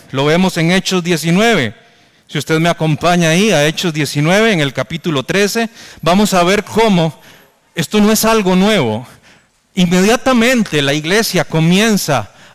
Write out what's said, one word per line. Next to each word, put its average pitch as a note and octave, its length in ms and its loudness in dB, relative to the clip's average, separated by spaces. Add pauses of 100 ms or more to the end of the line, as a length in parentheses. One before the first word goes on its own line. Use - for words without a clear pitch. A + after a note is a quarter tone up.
(100)
Lo C3+ 140 -2
vemos F3 320 0
en E3 160 0
Hechos F#3 320 -2
diecinueve. E3+ 720 0 (520)
Si - 120 -8
usted D#3+ 220 -2
me E3+ 100 0
acompaña E3 580 0
ahí G3 220 2
a D3 160 2
Hechos D#3+ 260 -4
diecinueve, D#3 600 0
en E3 80 0
el C#3 120 -2
capítulo D3 500 -4
trece, G3+ 460 -2 (320)
vamos F#3+ 320 2
a F3+ 120 4
ver G3 200 0
cómo F#3 560 0 (540)
esto G#3+ 260 -2
no G#3 100 4
es A3 140 0
algo G#3+ 320 2
nuevo. D3 500 0 (680)
Inmediatamente G#3+ 1040 0
la C#3 140 0
iglesia E3+ 500 -2
comienza E3 840 0 (240)